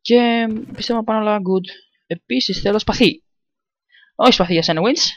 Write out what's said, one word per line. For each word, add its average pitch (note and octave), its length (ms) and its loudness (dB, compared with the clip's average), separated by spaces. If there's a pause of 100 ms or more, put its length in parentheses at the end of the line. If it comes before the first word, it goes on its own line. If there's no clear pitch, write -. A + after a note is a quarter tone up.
Και A#3 460 2 (260)
πιστεύω - 260 -4
να A3 60 -4
πάνε A3 160 -2
όλα G#3 180 0
good. F#3+ 280 -2 (400)
Επίσης, A3 540 -4
θέλω G#3 180 0
σπαθί. - 460 2 (880)
Όχι A#3+ 180 4
σπαθί F3+ 200 0
για E3 100 2
σένα, E3 180 -2
Wins. B3+ 240 0 (120)